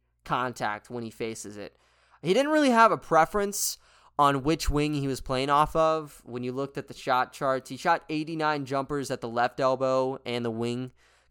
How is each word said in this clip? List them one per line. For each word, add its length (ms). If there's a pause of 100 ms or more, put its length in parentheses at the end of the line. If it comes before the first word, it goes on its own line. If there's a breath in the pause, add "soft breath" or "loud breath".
(240)
contact 680
when 140
he 60
faces 460
it. 200 (460 soft breath)
He 100
didn't 200
really 180
have 200
a 60
preference 800 (420 soft breath)
on 240
which 280
wing 240
he 120
was 140
playing 300
off 260
of. 480
When 180
you 100
looked 260
at 100
the 60
shot 400
charts, 340
he 80
shot 320
eighty-nine 560
jumpers 460
at 100
the 80
left 320
elbow 640
and 180
the 80
wing, 420 (380 soft breath)